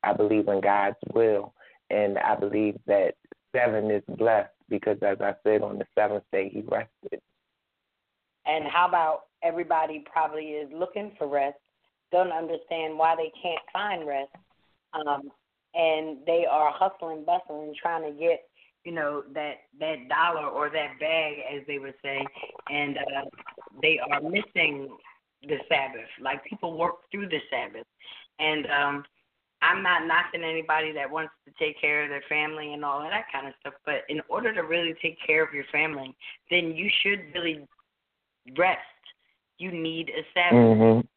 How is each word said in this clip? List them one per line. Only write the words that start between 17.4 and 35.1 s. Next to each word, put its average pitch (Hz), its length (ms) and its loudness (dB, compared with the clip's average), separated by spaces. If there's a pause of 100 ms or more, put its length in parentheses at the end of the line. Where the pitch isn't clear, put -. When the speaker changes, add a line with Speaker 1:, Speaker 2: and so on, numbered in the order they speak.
Speaker 2:
trying 165 220 -2
to 147 160 -8
get, 165 300 0 (360)
you 175 60 -12
know, 147 320 -4 (120)
that, 151 240 -6 (200)
that 147 300 -6
dollar 156 400 2
or 143 200 -2
that 147 300 -4
bag, 156 360 0 (200)
as 139 140 -8
they 143 100 -6
would 135 240 -10
say, 139 220 -4 (440)
and, 143 300 -4
uh, 139 260 -6 (560)
they 160 200 2 (100)
are 180 100 0
missing 156 680 -2 (540)
the 143 160 -4 (100)
Sabbath. 131 400 -2 (120)
Like, 135 240 -4
people 170 320 -8
work 170 200 0 (160)
through 202 160 -8
the 160 100 -2 (120)
Sabbath. 117 360 -6 (540)
And, 151 260 0
um, 143 380 0 (580)
I'm 180 200 4
not 175 260 2
knocking 170 340 2
anybody 160 500 -2
that 139 160 -6
wants 156 240 -6 (120)
to 143 120 -20
take 151 240 -2
care 147 220 2
of 147 60 -2
their 143 200 -6
family 151 440 -2
and 147 120 -8
all 143 200 -2
of 165 60 -8
that 214 200 -4
kind 139 160 -6
of 135 140 -12
stuff, 139 140 -12 (100)
but 143 240 -2
in 151 200 -4
order 220 260 0
to 185 80 -2
really 165 380 -2
take 165 240 -4